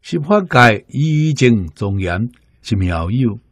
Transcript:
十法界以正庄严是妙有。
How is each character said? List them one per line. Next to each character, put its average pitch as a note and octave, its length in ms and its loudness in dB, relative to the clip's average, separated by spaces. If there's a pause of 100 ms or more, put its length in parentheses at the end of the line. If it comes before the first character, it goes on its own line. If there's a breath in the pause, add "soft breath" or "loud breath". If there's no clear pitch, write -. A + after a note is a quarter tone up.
十 E3 180 -6
法 G3 220 0
界 B2 460 4
以 D3+ 440 0
正 A#2 360 2
庄 G2 300 -6
严 F#2+ 300 -4 (320)
是 - 160 -4
妙 F2+ 340 -2
有。 A#2 280 -2 (140)